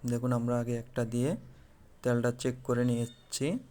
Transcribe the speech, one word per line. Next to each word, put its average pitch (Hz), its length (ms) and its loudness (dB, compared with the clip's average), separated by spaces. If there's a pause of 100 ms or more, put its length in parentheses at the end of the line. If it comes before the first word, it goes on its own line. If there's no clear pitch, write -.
(100)
দেখুন 120 220 0
আমরা 120 280 0
আগে 120 220 -2
একটা - 220 -4
দিয়ে 120 260 0 (720)
তেলটা 120 280 2 (120)
চেক 127 200 0
করে 123 220 2
নিয়েছি 120 600 0 (240)